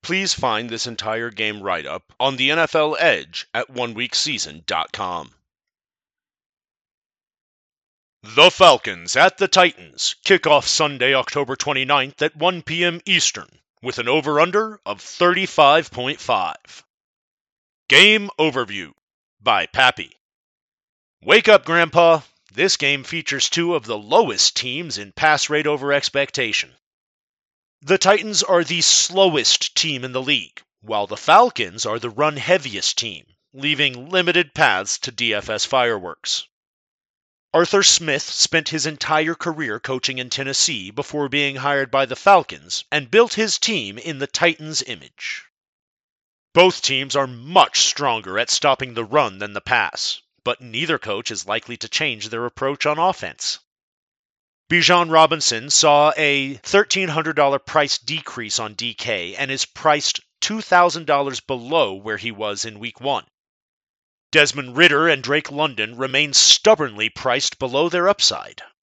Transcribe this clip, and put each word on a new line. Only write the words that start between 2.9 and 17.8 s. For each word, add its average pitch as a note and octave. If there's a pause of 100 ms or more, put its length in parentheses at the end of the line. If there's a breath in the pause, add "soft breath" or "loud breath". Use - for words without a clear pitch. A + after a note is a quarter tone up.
Edge F2
at A#2+
one A#2+
week A#2+
season E2
dot E2
com. F2 (3000)
The C3
Falcons G#2+
at E3
the G3
Titans. C#3 (100)
Kickoff D3+
Sunday, C#3
October C3
twenty-ninth C3+
at D#3
one E3+
P E3+
M E3+
Eastern, E3 (320)
with B2
an A#2
over-under D#3+
of G#2
thirty-five F3
point B2+
five. - (1040)